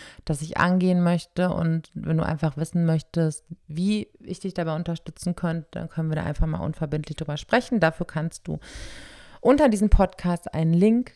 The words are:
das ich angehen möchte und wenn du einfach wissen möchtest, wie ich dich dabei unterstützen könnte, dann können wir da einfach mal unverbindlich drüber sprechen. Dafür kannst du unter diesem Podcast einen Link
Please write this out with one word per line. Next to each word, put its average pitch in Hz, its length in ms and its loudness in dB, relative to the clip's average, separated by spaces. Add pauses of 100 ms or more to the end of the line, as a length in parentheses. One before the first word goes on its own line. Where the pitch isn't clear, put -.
(260)
das 151 160 -4
ich 156 160 -8
angehen 180 440 4
möchte 175 480 0
und 165 440 -2
wenn 160 240 -2
du 165 80 0
einfach 156 320 -2
wissen 170 280 -2
möchtest, 160 600 -2 (220)
wie 190 420 -2 (100)
ich - 200 -12
dich 185 140 -8
dabei 160 220 -2
unterstützen 170 600 -6
könnte, 165 360 -4
dann - 180 -8
können 160 200 -4
wir 156 80 -2
da 165 60 -4
einfach 160 240 0
mal 156 120 -4
unverbindlich 151 560 -6
drüber 147 220 -6
sprechen. 240 420 0
Dafür 160 260 2
kannst - 420 -8
du 156 120 -6 (800)
unter 285 300 6
diesem 208 200 2
Podcast - 640 2
einen 160 200 2
Link 220 420 4